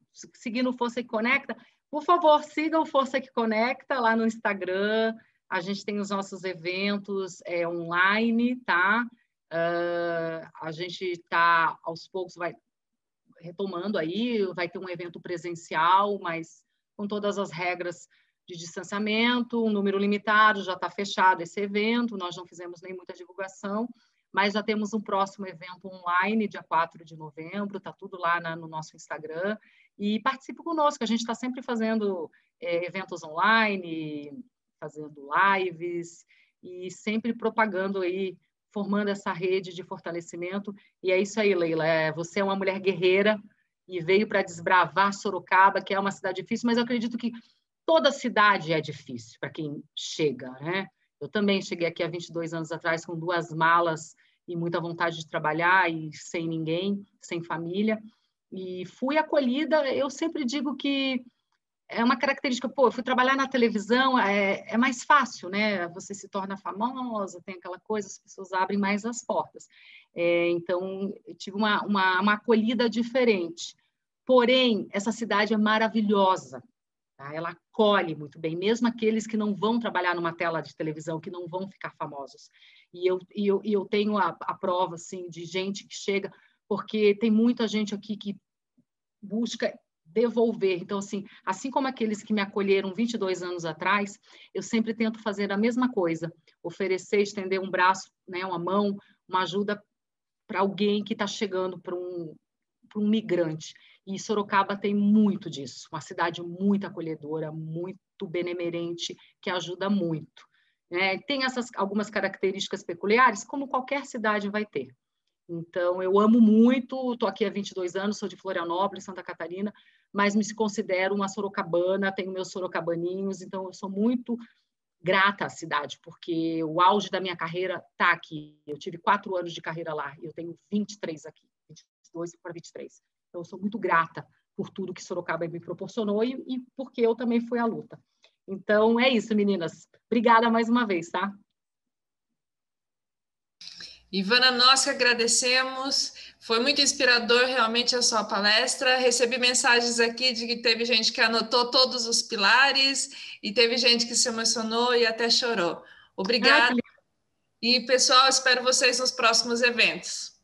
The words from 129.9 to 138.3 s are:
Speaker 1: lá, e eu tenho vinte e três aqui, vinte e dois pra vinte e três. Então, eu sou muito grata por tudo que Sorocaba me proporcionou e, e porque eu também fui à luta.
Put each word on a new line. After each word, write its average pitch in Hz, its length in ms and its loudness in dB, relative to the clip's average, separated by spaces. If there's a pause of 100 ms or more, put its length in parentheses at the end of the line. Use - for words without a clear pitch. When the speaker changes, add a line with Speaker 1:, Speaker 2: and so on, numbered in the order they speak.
Speaker 1:
lá, 143 260 -8
e - 60 -18
eu 156 80 -12
tenho 170 220 -12 (160)
vinte 208 220 -2
e - 60 -16
três 160 280 -10
aqui, - 200 -20 (220)
vinte 156 120 -20
e - 40 -20 (280)
dois 170 300 -10
pra 175 100 -14
vinte 165 160 -16
e - 40 -20
três. - 300 -18 (280)
Então, 175 120 -10
eu - 20 -10
sou - 140 -16
muito 202 200 -6
grata 165 480 0 (300)
por 170 140 -8
tudo 185 240 -8
que - 100 -16
Sorocaba 170 420 -4
me 165 140 -8
proporcionou 202 640 -2
e, 254 80 -2 (140)
e 254 160 -6 (120)
porque 254 280 -4
eu 226 120 4
também 233 260 0
fui 233 180 -4
à 233 80 0
luta. 156 340 -6 (460)